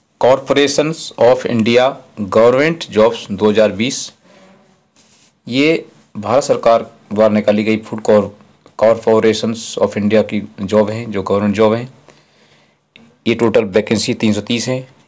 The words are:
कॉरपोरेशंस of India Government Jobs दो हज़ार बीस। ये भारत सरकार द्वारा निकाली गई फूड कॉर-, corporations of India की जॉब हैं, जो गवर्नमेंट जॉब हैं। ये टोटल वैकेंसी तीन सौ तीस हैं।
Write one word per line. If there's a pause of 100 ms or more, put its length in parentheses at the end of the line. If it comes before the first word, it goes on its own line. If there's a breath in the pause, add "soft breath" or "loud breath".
(200)
कॉरपोरेशंस
of
India (280)
Government
Jobs
दो
हज़ार
बीस। (1300 soft breath)
ये (320)
भारत
सरकार (220)
द्वारा
निकाली
गई
फूड
कॉर-, (540)
corporations
of
India
की (120)
जॉब
हैं,
जो
गवर्नमेंट
जॉब
हैं। (1300 soft breath)
ये
टोटल
वैकेंसी
तीन
सौ
तीस
हैं। (120)